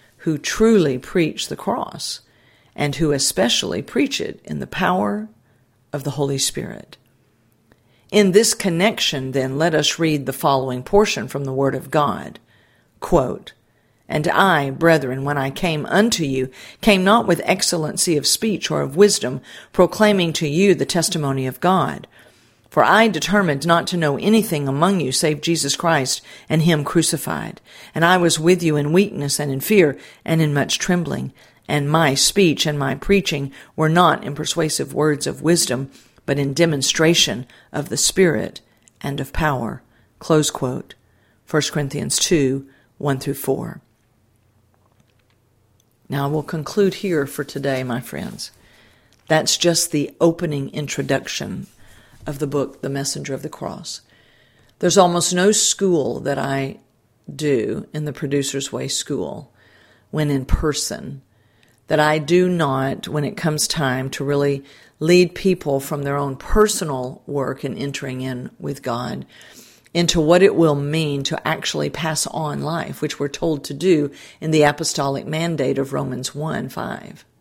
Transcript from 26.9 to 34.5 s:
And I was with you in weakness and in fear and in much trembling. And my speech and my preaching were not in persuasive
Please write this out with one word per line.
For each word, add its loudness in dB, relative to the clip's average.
And 2
I 6
was 2
with 4
you 2
in 0
weakness 0
and -4
in -4
fear 4
and 0
in 0
much 0
trembling. -2
And -2
my 4
speech 2
and -2
my -2
preaching 0
were 2
not 4
in -8
persuasive -4